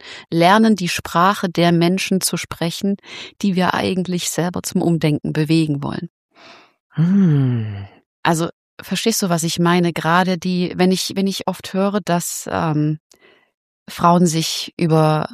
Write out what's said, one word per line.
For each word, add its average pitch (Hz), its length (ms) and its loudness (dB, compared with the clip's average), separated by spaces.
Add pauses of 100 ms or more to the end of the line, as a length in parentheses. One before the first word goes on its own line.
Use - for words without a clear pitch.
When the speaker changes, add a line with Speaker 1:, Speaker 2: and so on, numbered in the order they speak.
(300)
Speaker 1:
lernen, 202 460 6
die 175 140 -2
Sprache 185 580 0
der 170 240 2
Menschen 180 480 2
zu - 160 -4
sprechen, 180 600 -4 (440)
die 196 160 0
wir 180 160 2
eigentlich 185 560 -2
selber 180 340 -4
zum - 200 -2
Umdenken 156 500 0
bewegen 151 500 0
wollen. 143 280 -8 (800)
Speaker 2:
Hm. 135 1000 2 (340)
Speaker 1:
Also, 165 280 0 (280)
verstehst - 440 -2
du, 185 80 0
was 170 120 0
ich 165 160 -2
meine? 170 360 2
Gerade 180 420 0
die, 180 400 -4
wenn 180 160 4
ich, - 220 -4
wenn 196 120 -2
ich 190 220 -6
oft - 240 -6
höre, 196 300 0
dass, - 500 -4
ähm, 151 460 0 (880)
Frauen 175 380 4
sich 160 540 -2
über, 156 560 2